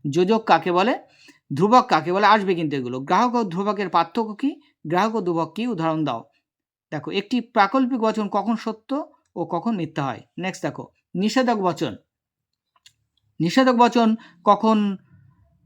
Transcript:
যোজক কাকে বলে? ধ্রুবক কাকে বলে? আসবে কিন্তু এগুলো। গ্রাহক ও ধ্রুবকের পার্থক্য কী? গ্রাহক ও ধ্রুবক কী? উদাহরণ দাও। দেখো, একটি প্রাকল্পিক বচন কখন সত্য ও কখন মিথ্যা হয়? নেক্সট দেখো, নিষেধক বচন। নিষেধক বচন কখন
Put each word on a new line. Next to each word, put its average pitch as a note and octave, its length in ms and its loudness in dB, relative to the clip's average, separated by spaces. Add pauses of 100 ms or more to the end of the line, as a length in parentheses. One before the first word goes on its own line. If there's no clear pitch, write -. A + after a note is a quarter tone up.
(100)
যোজক F#3 340 2
কাকে F3 280 2
বলে? G#3+ 260 2 (580)
ধ্রুবক G#3 300 4
কাকে D#3+ 260 0
বলে? G3+ 140 2
আসবে G3 280 4
কিন্তু D#3 220 -2
এগুলো। B2+ 240 -6
গ্রাহক G3 340 0
ও A#3 100 -2
ধ্রুবকের G3 440 -4
পার্থক্য F3+ 460 -2
কী? C4+ 260 -6 (260)
গ্রাহক F#3+ 280 0
ও A3+ 60 -2
ধ্রুবক E3 340 -2
কী? A3+ 120 -4
উদাহরণ D#3+ 380 -2
দাও। A#2 200 -4 (640)
দেখো, D3+ 200 -8
একটি G3+ 300 -4
প্রাকল্পিক A#3+ 580 0
বচন G#3+ 300 -2
কখন G#3+ 280 -2
সত্য A#3 520 -8 (280)
ও F3 80 -6
কখন F3+ 320 -4
মিথ্যা D#3 280 -6
হয়? A#2+ 180 -8 (160)
নেক্সট F3+ 240 -8
দেখো, C#3 260 -8 (260)
নিষেধক A3+ 400 0
বচন। E3 420 -2 (1400)
নিষেধক B3+ 320 4
বচন A#3 440 4 (280)
কখন G#3 520 2 (680)